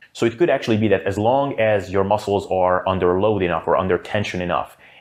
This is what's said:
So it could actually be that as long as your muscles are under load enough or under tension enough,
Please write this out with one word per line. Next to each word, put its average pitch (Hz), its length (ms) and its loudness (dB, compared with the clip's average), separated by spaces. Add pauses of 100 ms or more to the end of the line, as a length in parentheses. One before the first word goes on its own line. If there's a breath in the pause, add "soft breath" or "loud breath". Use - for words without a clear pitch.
(140 loud breath)
So 117 120 0
it 117 100 0
could 165 140 2
actually 131 260 0
be 107 120 2
that 95 160 2
as 98 120 -2
long 131 420 0
as 104 320 0
your 98 140 0
muscles 101 460 0
are 90 360 2
under 92 320 2
load 104 220 0
enough 85 260 -2
or 78 120 2
under 90 180 0
tension 92 460 -4
enough, 85 340 -4 (240 loud breath)